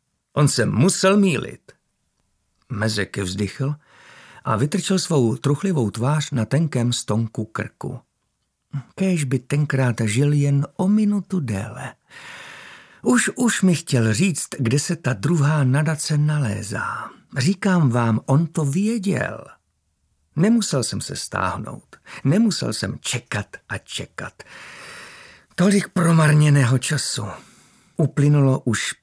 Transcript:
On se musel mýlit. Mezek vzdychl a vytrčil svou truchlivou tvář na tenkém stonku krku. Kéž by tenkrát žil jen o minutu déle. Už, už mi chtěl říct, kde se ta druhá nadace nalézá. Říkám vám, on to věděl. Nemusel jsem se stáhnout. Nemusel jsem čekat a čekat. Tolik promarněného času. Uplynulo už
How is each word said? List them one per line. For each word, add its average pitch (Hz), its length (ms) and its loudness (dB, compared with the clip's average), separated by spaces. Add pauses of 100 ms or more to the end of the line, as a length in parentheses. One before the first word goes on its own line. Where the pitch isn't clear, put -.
(340)
On 147 140 4
se 120 180 0
musel 185 520 2
mýlit. - 540 -2 (1000)
Mezek 104 480 -4
vzdychl 101 580 -4 (680)
a 110 120 0
vytrčil 170 440 0
svou 127 360 2
truchlivou 147 540 0
tvář 143 420 -2
na 113 140 0
tenkém 131 480 0
stonku 110 520 -4
krku. - 540 -10 (960)
Kéž 185 280 0
by 131 160 0
tenkrát 135 640 0
žil 127 300 2
jen 143 420 2
o 185 120 0
minutu 208 520 0
déle. 110 540 -6 (1080)
Už, 247 320 2
už 240 260 0
mi 185 140 4
chtěl 113 380 2
říct, 156 340 0 (120)
kde 123 200 0
se 165 160 -4
ta - 180 -4
druhá 143 500 0
nadace 147 540 0
nalézá. 120 920 -2 (280)
Říkám 175 520 2
vám, 117 360 2
on 151 220 2
to 151 180 -4
věděl. 190 800 -2 (920)
Nemusel 185 480 2
jsem - 180 -6
se - 140 -10
stáhnout. - 800 -6 (280)
Nemusel 160 500 2
jsem - 260 -6
čekat - 480 -6 (220)
a - 80 -8
čekat. - 640 -14 (1120)
Tolik 196 340 2
promarněného 151 880 4
času. - 480 -4 (720)
Uplynulo 143 640 4
už - 440 -4